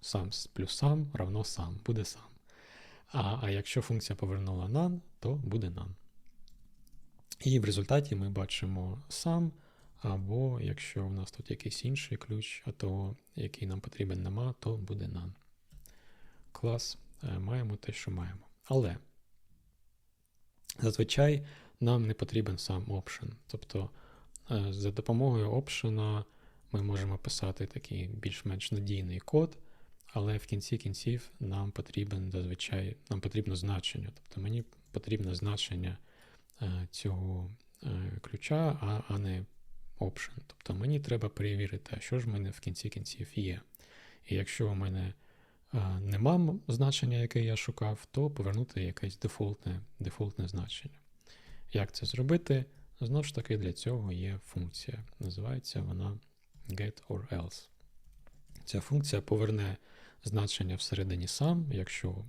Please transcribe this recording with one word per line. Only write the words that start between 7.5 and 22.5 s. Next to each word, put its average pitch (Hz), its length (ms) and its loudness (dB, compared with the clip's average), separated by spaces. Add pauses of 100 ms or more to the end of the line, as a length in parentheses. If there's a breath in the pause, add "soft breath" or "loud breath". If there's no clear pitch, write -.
в 104 60 4
результаті 104 500 4
ми 98 140 2
бачимо 95 800 -2
сам, 170 420 2 (500 loud breath)
або 110 600 2
якщо 95 460 -2
в 95 60 -2
нас 95 180 -4
тут - 200 -6
якийсь - 340 -4
інший 131 320 0
ключ, - 480 -6
а 110 60 -4
того, 98 460 -2 (180)
який 104 320 -4
нам 95 140 -4
потрібен, 92 420 -2
нема, 113 360 -2
то 110 180 -2
буде 101 280 -4
none. 92 280 -6 (1200 loud breath)
Клас, - 460 -2 (260)
е, 92 160 -4
маємо 110 360 -2
те, 107 180 -6
що - 180 -6
маємо. 92 300 -4 (220)
Але 117 340 4 (1800)
зазвичай 139 640 6 (340 loud breath)
нам 117 280 6
не 110 60 4
потрібен 101 440 0